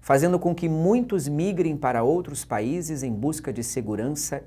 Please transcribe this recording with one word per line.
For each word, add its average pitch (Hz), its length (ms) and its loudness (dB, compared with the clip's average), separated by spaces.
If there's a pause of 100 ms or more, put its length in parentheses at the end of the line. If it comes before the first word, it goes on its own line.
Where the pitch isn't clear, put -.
fazendo 165 360 4
com 175 160 2
que 170 140 -2
muitos 185 580 2
migrem 165 520 0
para 120 260 2
outros 151 400 0
países 143 580 -4
em 127 120 -2
busca 139 380 -2
de 113 120 -6
segurança 123 840 -4